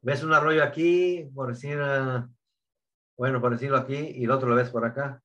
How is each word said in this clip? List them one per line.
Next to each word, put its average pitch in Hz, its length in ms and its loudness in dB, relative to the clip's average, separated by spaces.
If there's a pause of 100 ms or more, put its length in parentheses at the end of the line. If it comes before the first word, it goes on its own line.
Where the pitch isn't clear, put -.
Ves 135 220 -2
un 160 100 2
arroyo 156 300 4
aquí, 170 680 2
por 131 160 -6
decir, 139 320 -6
ah, 131 480 -2 (880)
bueno, 127 240 0
por 120 100 2
decirlo 131 260 0
aquí, 131 180 -2
y 143 300 -6
el 117 60 0
otro 131 180 0
lo 120 60 4
ves 123 140 2
por 117 160 -2
acá 135 400 -6